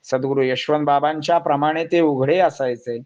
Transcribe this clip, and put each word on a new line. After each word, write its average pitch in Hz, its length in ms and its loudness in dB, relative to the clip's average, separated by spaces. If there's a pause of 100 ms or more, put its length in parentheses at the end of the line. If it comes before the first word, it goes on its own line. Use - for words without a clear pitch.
सद्गुरू 135 380 -2
यशवंत 143 440 -2
बाबांच्या 147 520 0
प्रमाणे 156 460 0
ते 170 160 2
उघडे 147 380 2
असायचे. 123 680 -2